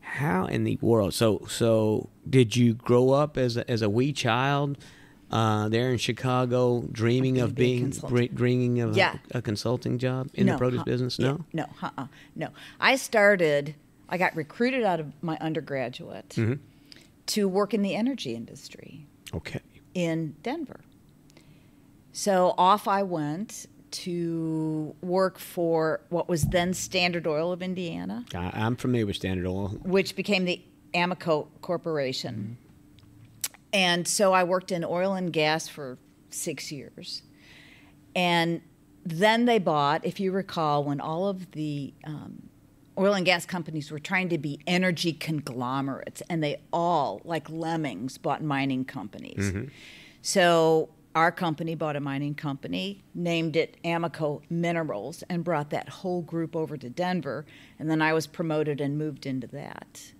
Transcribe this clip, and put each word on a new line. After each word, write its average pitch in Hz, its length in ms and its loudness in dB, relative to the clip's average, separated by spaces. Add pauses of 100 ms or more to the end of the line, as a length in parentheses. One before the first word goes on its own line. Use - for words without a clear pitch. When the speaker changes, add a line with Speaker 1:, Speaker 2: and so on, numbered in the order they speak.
Speaker 1:
How 160 460 -2
in 113 180 0
the 110 180 -2
world? 107 320 4
So, 110 340 2
so 110 640 2 (180)
did 120 280 6
you 120 180 6
grow 123 360 4
up 147 260 2
as 123 200 0
a, 117 140 -4
as 117 100 0
a 110 80 2
wee 127 240 2
child, 139 640 0 (540)
uh, 107 380 2
there 120 240 2
in 120 60 2
Chicago, 123 920 2
dreaming 123 440 2
Speaker 2:
I'm 127 80 4
gonna - 80 2
Speaker 1:
of 107 40 -6
Speaker 2:
be 123 80 2
a 123 40 6
Speaker 1:
being, 123 180 2
Speaker 2:
consultant. 135 320 -2
Speaker 1:
dre-, 120 120 4
dreaming 123 520 2
of 113 160 2
Speaker 2:
Yeah. 175 200 4 (140)
Speaker 1:
a, 139 80 -4
a 113 40 -4
consulting 120 560 -2
job 131 360 -2
in 190 120 4
Speaker 2:
No, 190 80 6
Speaker 1:
the 147 40 -2
produce 123 220 2
Speaker 2:
huh, - 60 -4
Speaker 1:
business? 123 340 -2
Speaker 2:
yeah, 127 80 4
Speaker 1:
No? 151 240 -2
Speaker 2:
no, 151 140 -4 (160)
uh-uh, 135 240 -8 (280)
no. 160 140 -6 (320)
I 233 160 6
started, 170 760 4 (360)
I 175 80 -4
got 175 180 0
recruited 240 480 -2
out 175 160 2
of 151 60 -6 (160)
my 160 180 -4
undergraduate 139 960 -6
Speaker 1:
Mm-hmm. 117 180 2 (720)
Speaker 2:
to 202 220 0
work 196 240 0
in 220 80 2
the 196 140 0
energy 208 400 -2
industry - 720 -16 (260)
Speaker 1:
Okay. - 280 -8 (340)
Speaker 2:
in 165 480 -2
Denver. 285 380 -6 (1300)
So 180 440 4
off 190 300 6
I 202 160 2
went 170 640 -4 (240)
to 160 1080 -2
work 185 380 0
for 160 600 0 (100)
what 170 180 -2
was 170 160 2
then 175 300 2
Standard 175 520 0
Oil 160 240 0
of 175 120 -4
Indiana. 185 640 -6 (100)
Speaker 1:
I, - 200 -2
I'm 113 220 0
familiar 120 300 0
with 98 100 -4
Standard 92 300 -2
Oil. 95 220 -2 (140)
Speaker 2:
Which 190 320 0
became 190 300 0
the 180 180 -4 (320)
Amoco 175 540 0 (120)
Corporation. 131 960 -4
Speaker 1:
Mm-hmm. - 960 -14 (220)
Speaker 2:
And 175 340 2
so 190 260 4
I 185 120 6
worked 180 260 -2
in 170 140 -2
oil 185 300 0
and 180 180 -2
gas 156 340 2
for 131 320 -12 (320)
six - 400 -6
years. - 520 -12 (920)
And 170 460 2 (440)
then 214 420 4
they 233 120 6
bought, 156 480 2
if 175 140 -4
you 190 100 0
recall, 160 540 0
when 143 160 -2
all 165 260 -2
of 190 260 -6
the, 147 400 -6 (120)
um, - 440 -14 (480)
oil 196 180 4
and 180 120 0
gas 175 180 4
companies 156 460 -6
were 151 80 -8
trying 185 300 -2
to 170 100 0
be 147 300 -6
energy 180 440 2
conglomerates, 135 1160 -4
and 165 140 0
they 147 160 -2 (120)
all, 156 520 2
like 160 260 -6
lemmings, 156 680 -4
bought 147 240 -2
mining 135 420 0
companies. - 680 -6
Speaker 1:
Mm-hmm. 101 140 -4 (580)
Speaker 2:
So 165 680 4 (260)
our 165 160 4
company 165 420 -4
bought 151 220 -4
a 143 40 -4
mining 143 360 -4
company, 170 640 -6 (120)
named 165 420 0
it 156 280 0
Amoco 135 640 -2
Minerals, 165 800 -2
and 175 140 -2
brought 147 280 -2
that - 180 -6
whole 180 340 -6
group 165 320 -6
over 151 220 -4
to 127 120 -12
Denver. 151 560 -4 (360)
And 156 100 -2
then 156 100 2
I 156 120 4
was 160 160 0
promoted 151 520 -2
and 143 160 -2
moved 151 300 -6
into 131 220 -6
that. - 720 -16